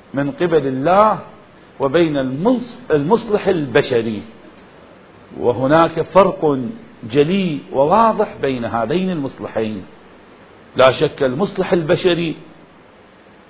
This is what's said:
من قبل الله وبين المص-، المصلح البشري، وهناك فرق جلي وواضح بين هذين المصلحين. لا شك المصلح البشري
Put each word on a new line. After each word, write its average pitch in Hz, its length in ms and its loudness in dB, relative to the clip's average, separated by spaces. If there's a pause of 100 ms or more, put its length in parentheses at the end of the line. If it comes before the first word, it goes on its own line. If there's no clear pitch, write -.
(140)
من 139 160 -4
قبل 160 360 0
الله 170 520 2 (640)
وبين 147 360 2
المص-، 143 720 -4
المصلح 202 580 0
البشري، 123 760 0 (1160)
وهناك 147 600 2
فرق 165 580 2 (520)
جلي 151 480 2 (140)
وواضح 185 680 2
بين 131 220 -2
هذين 117 460 -2
المصلحين. 110 720 -6 (920)
لا 127 140 6
شك 143 320 -2
المصلح 175 500 -2
البشري 170 640 0 (1120)